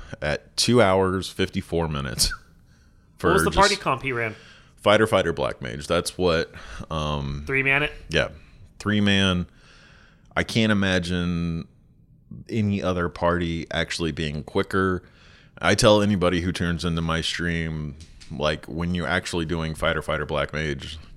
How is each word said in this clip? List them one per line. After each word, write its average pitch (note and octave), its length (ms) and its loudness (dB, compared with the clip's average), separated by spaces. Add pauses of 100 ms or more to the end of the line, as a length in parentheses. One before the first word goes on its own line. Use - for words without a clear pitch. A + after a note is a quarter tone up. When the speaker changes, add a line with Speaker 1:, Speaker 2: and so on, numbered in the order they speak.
(200)
Speaker 1:
at - 360 -4
two A#2+ 260 4
hours, F#2+ 460 2
fifty-four F2+ 600 -2
minutes. C#2 440 -2 (880)
Speaker 2:
What - 140 4
was - 100 6
Speaker 1:
for G3+ 60 2
Speaker 2:
the D#2 60 -2
party G3+ 180 6
Speaker 1:
just - 80 -10
Speaker 2:
comp C3 200 -2
he C3 100 -4
ran? A#2 220 -4 (420)
Speaker 1:
Fighter, G#2+ 300 6
fighter, F2 260 4
Black C#2 300 -4
Mage. B1+ 240 -8
That's F2 320 0
what, E2+ 320 2 (400)
um, D2 560 -4
Speaker 2:
Three C3+ 160 0
man C3+ 220 2
it? D3+ 80 -6 (160)
Speaker 1:
Yeah. - 200 0 (520)
Three G#2 200 2
man. G2 460 2 (920)
I F2 80 0
can't A2 280 2
imagine F2 920 0 (840)
any G#2 340 0
other F2 260 0
party E2+ 600 -2
actually E2 420 -2
being D2+ 320 -6
quicker. F#2+ 580 0 (580)
I F#2 140 4
tell G#2+ 280 6
anybody F2+ 400 2
who F2+ 100 -2
turns E2+ 320 -2
into E2 180 0
my E2 180 0
stream, D#2+ 760 -4 (340)
like, D2+ 360 -2
when E2+ 280 -4
you're E2+ 140 -2
actually F2 380 -2
doing D#2+ 280 -4
Fighter, D#2 280 0
fighter, D2+ 240 -4
Black C#2+ 260 -2
Mage, D2+ 460 -6 (180)